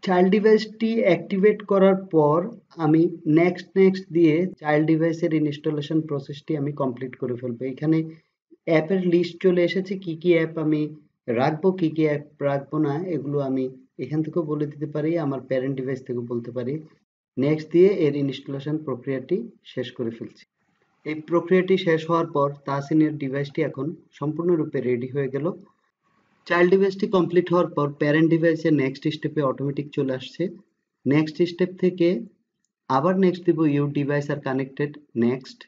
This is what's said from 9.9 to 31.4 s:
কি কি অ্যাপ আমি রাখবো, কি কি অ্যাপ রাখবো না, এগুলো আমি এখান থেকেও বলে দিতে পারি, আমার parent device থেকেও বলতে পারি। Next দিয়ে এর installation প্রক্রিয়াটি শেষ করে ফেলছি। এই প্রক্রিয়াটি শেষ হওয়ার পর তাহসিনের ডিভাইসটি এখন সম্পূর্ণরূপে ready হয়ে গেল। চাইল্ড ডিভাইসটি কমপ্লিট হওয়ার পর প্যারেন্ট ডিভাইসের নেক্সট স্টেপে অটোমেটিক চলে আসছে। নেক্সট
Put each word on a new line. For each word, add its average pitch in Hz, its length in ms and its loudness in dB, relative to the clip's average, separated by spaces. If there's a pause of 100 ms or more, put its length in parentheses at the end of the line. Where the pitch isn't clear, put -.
কি 165 80 -6 (100)
কি 180 140 2
অ্যাপ 160 160 0 (120)
আমি 151 180 0 (580)
রাখবো, 156 280 2 (100)
কি 165 180 0
কি 160 140 2
অ্যাপ 147 140 -4 (260)
রাখবো 139 260 -4 (100)
না, 139 80 0 (200)
এগুলো 143 240 -4 (100)
আমি 131 160 -2 (400)
এখান 147 200 -4
থেকেও 160 280 -4
বলে 151 200 -4
দিতে 143 220 -10
পারি, 151 160 -2 (140)
আমার 135 240 -4
parent 135 320 -2
device 127 260 -6
থেকেও 120 260 -6
বলতে 120 240 -6
পারি। 127 180 -6 (720)
Next 156 300 0
দিয়ে 180 160 8 (160)
এর 143 80 2 (100)
installation 139 520 -6 (100)
প্রক্রিয়াটি 131 500 -4 (360)
শেষ 127 160 -6 (100)
করে 117 200 -4
ফেলছি। - 260 -16 (680)
এই 151 60 -6 (140)
প্রক্রিয়াটি 185 440 2 (120)
শেষ 160 220 2
হওয়ার 165 280 0
পর 143 120 2 (180)
তাহসিনের 151 460 2 (100)
ডিভাইসটি 139 460 -4
এখন 135 180 -6 (320)
সম্পূর্ণরূপে 151 600 -2 (100)
ready 123 260 -2
হয়ে 139 200 -4
গেল। 139 120 -4 (1000)
চাইল্ড 175 260 4
ডিভাইসটি 196 320 2 (100)
কমপ্লিট 175 360 2
হওয়ার 175 240 2
পর 147 100 0 (140)
প্যারেন্ট 156 340 4
ডিভাইসের 160 480 2
নেক্সট 135 200 -4 (140)
স্টেপে 151 340 -4
অটোমেটিক 139 360 -4 (100)
চলে 135 220 -2
আসছে। - 240 -10 (720)
নেক্সট 156 220 2 (160)